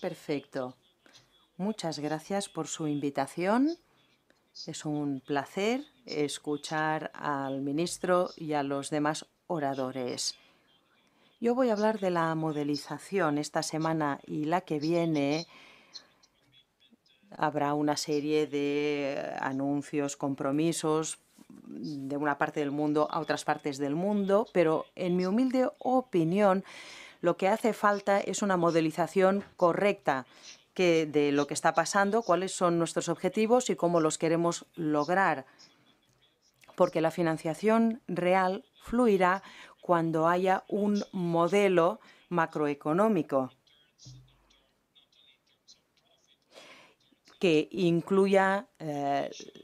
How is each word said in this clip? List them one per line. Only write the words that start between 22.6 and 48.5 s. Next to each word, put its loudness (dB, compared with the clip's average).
del -2
mundo 2
a -2
otras -4
partes -4
del -2
mundo, 0
pero 2
en 0
mi 2
humilde 2
opinión, 2
lo 2
que 0
hace 0
falta 2
es -4
una 2
modelización 2
correcta 2
que, 4
de 2
lo 2
que -6
está 2
pasando, 2
cuáles 0
son 2
nuestros -2
objetivos 0
y 0
cómo 2
los 0
queremos 0
lograr. 0
Porque 2
la 2
financiación 0
real 0
fluirá 2
cuando 2
haya 2
un 0
modelo 2
macroeconómico 0
que 4
incluya, 4